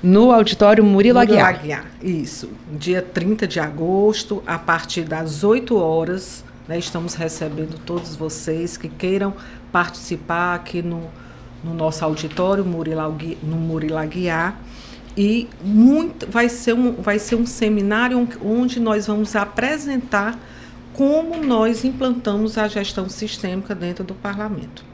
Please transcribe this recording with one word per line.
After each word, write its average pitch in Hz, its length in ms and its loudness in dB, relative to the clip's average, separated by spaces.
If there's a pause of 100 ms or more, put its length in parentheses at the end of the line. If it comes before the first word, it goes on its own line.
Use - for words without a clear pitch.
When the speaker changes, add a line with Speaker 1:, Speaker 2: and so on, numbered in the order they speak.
Speaker 1:
no 202 300 8
auditório 208 500 6
Murilo 208 360 6
Speaker 2:
Murilo - 0 -
Speaker 1:
Aguiar. 208 360 6
Speaker 2:
Aguiar, 147 300 -8 (180)
isso. 165 460 -4 (240)
Dia 175 300 -2
trinta 190 440 -2
de 165 140 -2
agosto, 185 880 0
a 170 120 -4
partir 165 440 -2
das 156 420 -4
oito 247 320 4
horas, 170 680 -2 (240)
né, 165 120 -6
estamos 170 360 -6
recebendo 160 720 -6
todos 170 320 -8
vocês 160 600 -6
que 160 100 -12
queiram 196 460 -2 (360)
participar 175 840 -2
aqui 175 260 -8
no, 170 220 -6 (600)
no 165 120 -8
nosso 156 300 -2
auditório, 180 600 -2
Murilo 160 360 -4
Agui-, 156 420 -6
no 156 140 -4
Murilo 160 420 -2
Aguiar. 165 600 -4 (580)
E 220 320 2 (140)
muito, 247 680 4
vai 233 200 2
ser 240 240 -2
um, 240 200 2
vai 208 260 0
ser 214 160 -2
um 233 100 2
seminário 220 720 0
on-, 240 440 0
onde 247 180 0
nós 214 260 2
vamos 214 300 -2
apresentar 240 1000 -2 (560)
como 311 500 2
nós 233 400 2
implantamos 247 720 0
a 214 120 0
gestão 202 400 -6
sistêmica 190 680 -6
dentro 175 280 -6
do 190 120 -10
parlamento. 208 680 -8 (120)